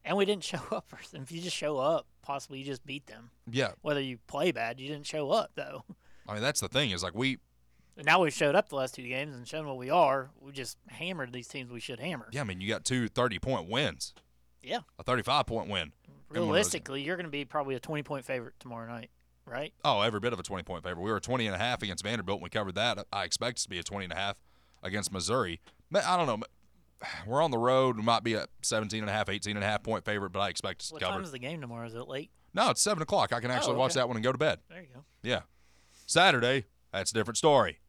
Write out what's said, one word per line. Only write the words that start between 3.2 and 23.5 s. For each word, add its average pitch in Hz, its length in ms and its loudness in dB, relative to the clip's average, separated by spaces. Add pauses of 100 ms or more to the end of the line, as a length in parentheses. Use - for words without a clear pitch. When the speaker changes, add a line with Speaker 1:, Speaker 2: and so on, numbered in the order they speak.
Speaker 2:
Yeah. 120 320 0
Speaker 1:
Whether 143 200 0
you 131 240 -6
play 156 260 0
bad, 117 280 -4
you 135 80 -8
didn't 147 180 -8
show 147 240 -4
up, - 240 2
though. 143 300 -10 (440)
Speaker 2:
I 104 60 -6
mean, 107 80 -2
that's 139 180 2
the 98 100 -2
thing 135 200 2
is, 87 140 -2
like, 87 100 -4
we 131 240 0 (580)
Speaker 1:
And 151 120 -10
now 170 120 8
we've 160 140 4
showed 151 220 4
up 208 140 4
the 143 60 -8
last 131 200 -2
two 123 120 -12
games 135 280 -6
and 120 120 -14
shown 156 200 -8
what 131 100 -6
we 127 140 -4
are. 139 480 6
We 139 120 -20
just 135 280 -10 (100)
hammered 156 420 -6
these 123 160 -10
teams 127 240 -10
we 120 80 -10
should 117 200 -10
hammer. 151 320 -6
Speaker 2:
Yeah, 135 100 -4
I 127 40 -2
mean, 92 140 -4
you 98 100 -2
got 104 160 0
two 123 220 2
thirty-point 117 640 0
wins. 113 460 -2 (480)
Speaker 1:
Yeah. 196 160 -4 (180)
Speaker 2:
A - 60 -14
thirty-five-point 117 680 0
win. 101 140 0
In - 0 -
one 73 80 -8
of - 20 -20 (360)
those 160 180 -2
Speaker 1:
Realistically, 151 560 0
you're 175 140 -2
gonna 175 120 -8
be 143 160 -6
probably 135 300 -2
a 120 40 -6
twenty-point 147 460 -6
favorite 127 340 -6
tomorrow 117 280 -10
night, 117 240 -10 (340)
right? 131 280 -8 (120)
Speaker 2:
Oh, 113 160 6
every 107 200 2
bit 120 120 2
of 92 60 -4
a 87 40 -8
twenty-point 90 400 -6
favorite. 90 200 -4
We 110 80 0
were 101 80 2
twenty 120 260 0
and 101 100 0
a 87 40 -2
half 123 240 0
against 95 200 -4
Vanderbilt, 101 340 -2
and 78 60 -8
we 87 60 -8
covered 98 260 -2
that. 101 380 0
I 98 120 -2
expect 120 340 -4